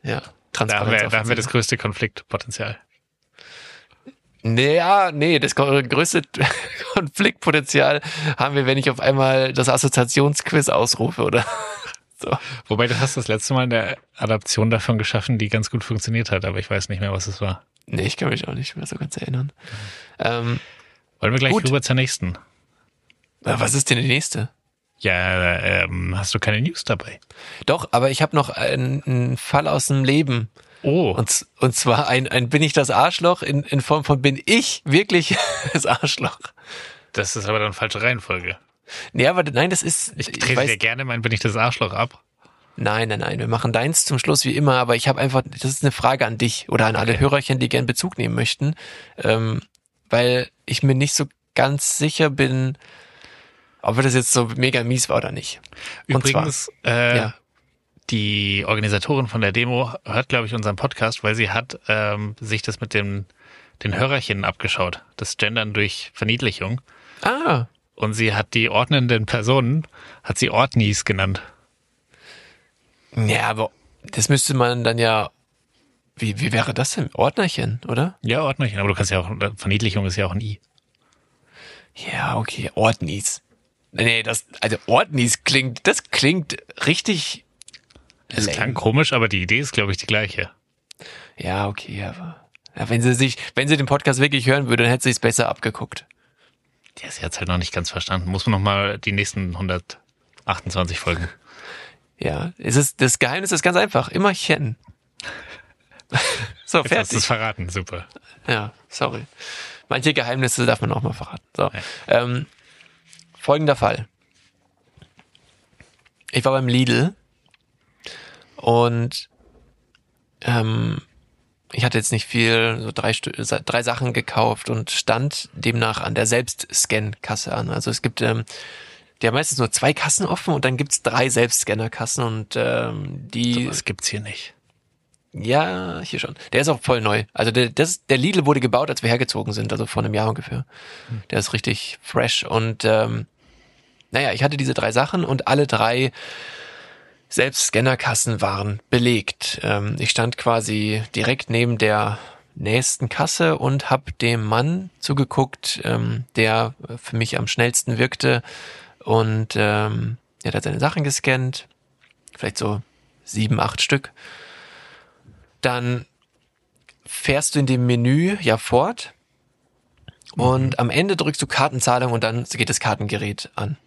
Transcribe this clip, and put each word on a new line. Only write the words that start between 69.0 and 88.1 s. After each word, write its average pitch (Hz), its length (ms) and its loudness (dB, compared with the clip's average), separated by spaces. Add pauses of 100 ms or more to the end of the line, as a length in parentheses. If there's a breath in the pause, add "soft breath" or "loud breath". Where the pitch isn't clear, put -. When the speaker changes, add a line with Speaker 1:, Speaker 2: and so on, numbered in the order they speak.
Speaker 2:
Personen, 127 600 2 (360 loud breath)
hat - 140 -4
sie - 120 2
Ordnis 107 560 2
genannt. 95 360 0 (1700 loud breath)
Speaker 1:
Ja, 110 340 2
aber 107 220 -2 (320)
das - 260 -2
müsste 143 240 4
man 123 300 2
dann 117 140 2
ja, 113 320 2 (880)
wie, 107 220 -2
wie 127 120 0
wäre 120 220 0
das 123 220 -2
denn? 160 180 -4
Ordnerchen, 120 720 0
oder? 135 340 -2
Speaker 2:
Ja, 123 200 0
Ordnerchen, 135 380 -2
aber 101 100 2
du 98 60 2
kannst 98 160 0
ja 95 80 2
auch, 85 120 -4 (240)
Verniedlichung 101 500 2
ist 92 120 -2
ja 98 80 0
auch 90 80 -4
ein 101 80 -2
I. 107 180 -8 (1400 loud breath)
Speaker 1:
Ja, - 420 -6
okay, - 380 -6
Ordnis. 101 640 0 (520)
Nee, 117 300 2
das, 110 220 -4 (140)
also 110 160 0 (120)
Ordnis 123 580 2
klingt, 131 420 0
das - 240 2
klingt 156 460 0 (280)
richtig - 600 0 (840)